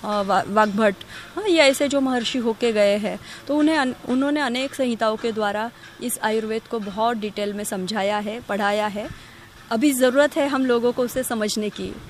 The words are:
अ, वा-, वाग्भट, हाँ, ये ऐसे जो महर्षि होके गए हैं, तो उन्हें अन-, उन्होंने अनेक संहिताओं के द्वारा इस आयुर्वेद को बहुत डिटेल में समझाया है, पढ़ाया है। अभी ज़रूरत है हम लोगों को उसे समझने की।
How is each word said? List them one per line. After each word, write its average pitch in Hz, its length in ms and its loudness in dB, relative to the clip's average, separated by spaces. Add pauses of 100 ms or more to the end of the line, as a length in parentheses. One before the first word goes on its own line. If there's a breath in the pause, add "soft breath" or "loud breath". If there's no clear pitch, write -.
अ, 208 180 0
वा-, 196 260 2
वाग्भट, 208 460 2 (420 loud breath)
हाँ, 415 120 -2
ये 339 100 6
ऐसे 285 300 4
जो 277 120 2
महर्षि 254 380 -2
होके 226 340 0
गए 202 240 4
हैं, 202 240 -4 (280 loud breath)
तो 285 80 0
उन्हें 302 220 4
अन-, 254 160 0 (140)
उन्होंने 277 320 0
अनेक 262 340 -2
संहिताओं 226 420 0
के 226 160 -4
द्वारा 214 380 -2 (320 loud breath)
इस 240 200 -6
आयुर्वेद 220 400 -2
को - 160 -6
बहुत 220 380 -2
डिटेल 208 360 -4
में 208 120 -8
समझाया 202 540 -2
है, 208 220 -6
पढ़ाया 208 460 0
है। 208 220 -6 (600 loud breath)
अभी 240 220 4
ज़रूरत 262 440 4
है 285 120 2
हम 262 180 0
लोगों 240 260 2
को 254 100 -2
उसे 254 200 -2
समझने 214 480 -2
की। 190 240 -8 (160)